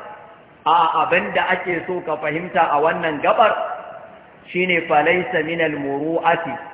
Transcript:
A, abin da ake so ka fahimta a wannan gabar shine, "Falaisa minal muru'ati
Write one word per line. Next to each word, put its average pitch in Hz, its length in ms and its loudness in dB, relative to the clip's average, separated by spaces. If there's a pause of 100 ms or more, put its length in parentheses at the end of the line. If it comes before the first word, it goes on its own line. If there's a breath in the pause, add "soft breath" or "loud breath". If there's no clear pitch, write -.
(640)
A, 160 400 4
abin 196 300 0
da 175 160 0
ake 180 360 -2
so 180 160 -4
ka 160 160 -4
fahimta 165 440 -2
a 147 200 2
wannan 160 420 0
gabar 208 300 4 (920)
shine, 180 380 0
"Falaisa 165 640 2
minal 160 340 -2
muru'ati 143 760 0 (200)